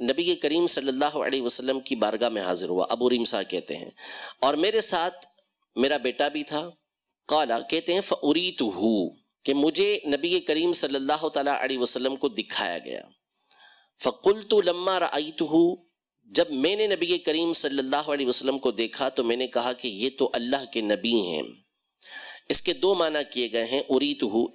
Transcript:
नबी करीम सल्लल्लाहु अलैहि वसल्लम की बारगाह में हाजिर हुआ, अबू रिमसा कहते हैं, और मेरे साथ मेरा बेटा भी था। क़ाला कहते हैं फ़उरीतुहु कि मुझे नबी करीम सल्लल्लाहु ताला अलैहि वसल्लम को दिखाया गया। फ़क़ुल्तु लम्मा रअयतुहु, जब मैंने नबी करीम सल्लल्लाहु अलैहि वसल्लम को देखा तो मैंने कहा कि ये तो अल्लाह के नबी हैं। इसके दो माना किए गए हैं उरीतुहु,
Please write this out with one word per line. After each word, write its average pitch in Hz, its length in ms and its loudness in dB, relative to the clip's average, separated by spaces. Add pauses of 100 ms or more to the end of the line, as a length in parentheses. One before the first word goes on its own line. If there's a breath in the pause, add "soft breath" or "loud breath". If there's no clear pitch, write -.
नबी 160 340 0
करीम 165 320 0
सल्लल्लाहु 143 520 0
अलैहि 135 220 0
वसल्लम 127 380 0
की 131 160 -4
बारगाह 110 340 0
में 107 120 -4
हाजिर 90 280 -2
हुआ, 90 160 0
अबू 120 220 2
रिमसा 117 360 0
कहते - 300 -6
हैं, - 200 -14 (500 loud breath)
और 143 120 4
मेरे 208 260 2
साथ 180 300 0 (640)
मेरा 139 200 2
बेटा 131 320 0
भी 147 140 -6
था। 156 340 -6 (520)
क़ाला 127 300 2
कहते 165 340 -2
हैं 196 80 2
फ़उरीतुहु 117 1080 0 (360)
कि 139 80 2
मुझे 175 540 2
नबी 160 320 0
करीम 165 340 0
सल्लल्लाहु 147 560 0
ताला 143 240 0
अलैहि 131 260 -2
वसल्लम 131 360 0
को 143 140 -2
दिखाया 101 480 -4
गया। 57 320 -12 (880 soft breath)
फ़क़ुल्तु 202 640 2
लम्मा 180 360 2
रअयतुहु, 160 800 2 (540)
जब 170 200 2
मैंने 185 360 2
नबी 175 300 2
करीम 165 360 0
सल्लल्लाहु 143 580 0
अलैहि 139 180 0
वसल्लम 131 280 0
को 131 140 0
देखा 113 380 -2
तो 131 140 -2
मैंने 120 240 0
कहा 123 260 0
कि 123 160 -6
ये 107 200 -2
तो - 160 0
अल्लाह 127 400 -2
के 117 160 -4
नबी 104 380 2
हैं। 76 460 -6 (840 loud breath)
इसके - 220 2
दो 180 220 2
माना 156 280 0
किए 123 260 -4
गए 113 160 0
हैं 131 220 -2
उरीतुहु, 131 680 2